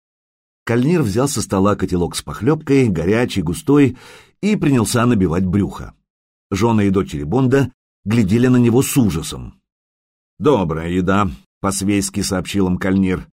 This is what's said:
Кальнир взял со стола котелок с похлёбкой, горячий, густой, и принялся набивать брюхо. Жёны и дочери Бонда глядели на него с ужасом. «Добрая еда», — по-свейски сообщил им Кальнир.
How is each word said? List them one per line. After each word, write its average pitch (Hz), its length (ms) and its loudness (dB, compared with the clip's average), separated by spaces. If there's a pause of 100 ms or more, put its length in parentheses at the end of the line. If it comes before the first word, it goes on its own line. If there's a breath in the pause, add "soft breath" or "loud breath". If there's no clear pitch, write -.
(640)
Кальнир 131 380 0
взял 113 260 0
со 110 140 -6
стола 98 340 0
котелок 90 400 -2
с - 60 -8
похлёбкой, 135 680 0
горячий, 101 540 0
густой, 127 560 2 (420 loud breath)
и 208 160 0
принялся 123 480 0
набивать 95 400 2
брюхо. 90 500 -4 (560)
Жёны 107 360 2
и 98 40 2
дочери 90 340 -2
Бонда 131 460 0 (360)
глядели 113 400 2
на 127 100 4
него 120 240 4
с - 160 -2
ужасом. 80 640 -2 (800)
«Добрая 85 500 0
еда», — 92 420 0 (300)
по-свейски 98 640 -2
сообщил 92 460 -2
им 90 100 0
Кальнир. 95 580 -2